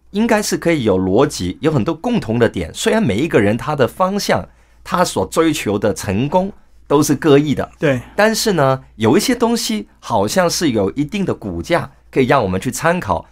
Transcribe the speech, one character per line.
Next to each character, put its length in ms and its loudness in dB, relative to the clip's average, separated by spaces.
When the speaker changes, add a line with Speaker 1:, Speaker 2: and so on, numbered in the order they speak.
Speaker 1:
应 140 0
该 160 2
是 140 -4
可 160 0
以 140 0
有 120 4
逻 300 2
辑， 320 -6
有 100 0
很 140 0
多 100 -2
共 280 -2
同 180 -2
的 80 4
点。 260 -4
虽 180 -2
然 120 2
每 140 0
一 100 0
个 140 2
人 160 2
他 180 -4
的 100 2
方 320 -2
向， 300 -2
他 220 0
所 220 -2
追 260 0
求 260 -2
的 160 0
成 360 -2
功 220 0
都 160 4
是 100 2
各 240 4
异 160 2
的。 240 -6
Speaker 2:
对。 240 0
Speaker 1:
但 180 2
是 200 0
呢， 280 2
有 220 4
一 20 6
些 160 0
东 200 0
西 320 -6
好 280 -2
像 220 0
是 220 -2
有 200 0
一 120 -4
定 220 -4
的 80 -2
骨 280 -8
架， 300 -2
可 120 0
以 40 4
让 160 2
我 60 0
们 120 -2
去 120 -6
参 280 -2
考， 320 -4